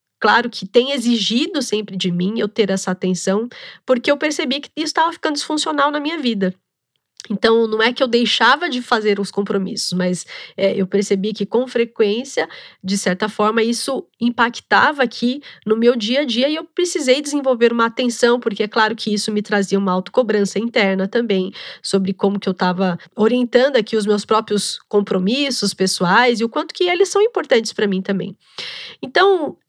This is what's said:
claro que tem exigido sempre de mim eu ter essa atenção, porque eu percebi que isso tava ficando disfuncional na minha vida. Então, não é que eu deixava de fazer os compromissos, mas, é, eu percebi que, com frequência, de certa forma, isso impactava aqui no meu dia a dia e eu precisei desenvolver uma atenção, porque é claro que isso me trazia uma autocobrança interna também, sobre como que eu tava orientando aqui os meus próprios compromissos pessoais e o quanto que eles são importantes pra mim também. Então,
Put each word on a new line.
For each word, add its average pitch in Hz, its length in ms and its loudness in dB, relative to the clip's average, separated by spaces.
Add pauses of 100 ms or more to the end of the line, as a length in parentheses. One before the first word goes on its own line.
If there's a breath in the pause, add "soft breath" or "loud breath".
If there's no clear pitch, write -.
(200)
claro 226 280 2
que 196 200 -12
tem 254 240 2
exigido 240 720 0
sempre 208 340 -4
de 180 160 -2
mim 185 260 -2
eu 214 100 0
ter 202 220 0
essa 190 200 -2
atenção, 190 580 -2 (360 loud breath)
porque 254 260 0
eu 285 60 4
percebi 302 440 -2
que 285 160 -18
isso 311 180 -4
tava 330 180 2
ficando 311 220 -4
disfuncional 302 560 -2
na 294 80 -2
minha 302 200 -4
vida. 202 360 -2 (720)
Então, 226 380 2
não 220 160 0
é 240 100 2
que 247 100 -2
eu 254 60 0
deixava 240 600 2
de 254 120 -4
fazer 214 400 0
os 196 100 -4
compromissos, 196 640 -4
mas, 180 340 -2 (300 loud breath)
é, 196 180 0
eu 190 120 0
percebi 202 480 0
que, 208 100 -4
com 240 240 0
frequência, 233 800 -2 (340 loud breath)
de 190 140 -2
certa 196 320 -2
forma, 220 340 0
isso 240 440 -4 (120)
impactava 240 840 2
aqui 247 400 -2 (240 loud breath)
no 220 100 2
meu 240 180 4
dia 240 280 0
a - 20 0
dia 247 240 0
e 311 80 -2
eu 330 80 -6
precisei 302 560 0
desenvolver 262 520 0
uma 233 140 2
atenção, 240 540 0
porque 214 220 -4
é 208 60 -4
claro 220 280 0
que 214 160 -4
isso 208 180 -4
me 208 120 -2
trazia 196 360 0
uma 196 140 0
autocobrança 202 680 0
interna 196 480 0
também, 202 460 -2 (300 loud breath)
sobre 196 320 0
como 202 260 0
que - 80 -4
eu 185 60 0
tava 180 440 0 (160 loud breath)
orientando 247 640 2
aqui 220 200 0
os 208 100 0
meus 208 180 0
próprios 214 540 0 (100)
compromissos 208 840 0
pessoais 202 680 2
e 233 40 0
o 233 40 0
quanto 311 260 -4
que 359 100 0
eles 359 260 2
são 403 100 2
importantes 277 520 2
pra 220 140 -2
mim 190 140 0
também. 190 340 -4 (680 loud breath)
Então, 349 560 2 (100)